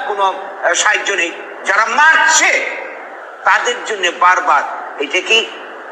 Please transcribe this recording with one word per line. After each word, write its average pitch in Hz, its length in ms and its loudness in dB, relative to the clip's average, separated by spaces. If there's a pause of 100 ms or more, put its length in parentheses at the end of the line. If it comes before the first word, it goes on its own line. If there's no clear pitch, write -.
কোনো, 196 200 0
আহ, 175 460 -2
সাহায্য 208 380 2
নেই, 170 180 0 (340)
যারা 196 220 2
মারছে 311 640 4 (920)
তাদের 196 320 2 (100)
জন্য 202 180 -4 (160)
বারবার, 175 420 4 (420)
এটা 180 240 -2
কি, 226 100 4 (540)